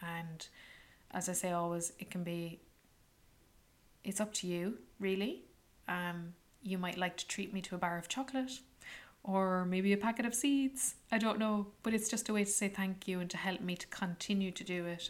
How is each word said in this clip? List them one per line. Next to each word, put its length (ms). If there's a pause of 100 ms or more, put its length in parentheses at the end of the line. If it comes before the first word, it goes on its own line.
And 460 (640)
as 160
I 60
say 180
always, 480
it 100
can 140
be, 380 (1400)
it's 180
up 140
to 120
you, 300 (220)
really. 440 (440)
Um, 460 (300)
you 140
might 200
like 200
to 100
treat 260
me 80
to 140
a 20
bar 200
of 100
chocolate 520 (640)
or 420
maybe 280
a 40
packet 280
of 100
seeds. 600 (160)
I 60
don't 220
know, 280 (140)
but 120
it's 160
just 200
a 40
way 120
to 40
say 180
thank 400
you 120
and 120
to 60
help 240
me 140
to 120
continue 640
to 120
do 220
it 240